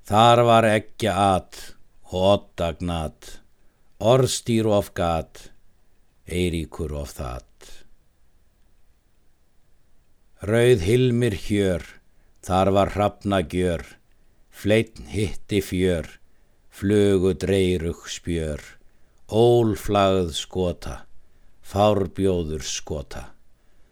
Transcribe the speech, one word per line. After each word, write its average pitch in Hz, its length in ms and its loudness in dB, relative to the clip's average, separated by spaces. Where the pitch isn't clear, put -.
Þar 117 420 4
var 113 240 6
eggja 107 480 -2
at 95 440 0
og 92 240 -4
odda 92 480 0
gnat, 85 540 -8
orðstýr 113 680 2
of 101 260 2
gat, 82 600 -4
Eiríkur 82 680 -4
of 71 240 -10
that. - 540 -14
Rauð 117 400 2
hilmir 120 560 0
hjör, 98 480 -2
þar 95 300 2
var 98 180 2
hrafna 98 480 -2
gjör, 87 460 -4
fleinn - 580 -2
hitti 101 540 -4
fjör, 90 480 -2
flugu 101 680 2
dreyrug 90 800 -2
spjör, 80 500 -6
ól 117 480 2
flagð 95 560 0
skota, 87 720 -6
fárbjóður 95 1040 -2
skota, - 640 -10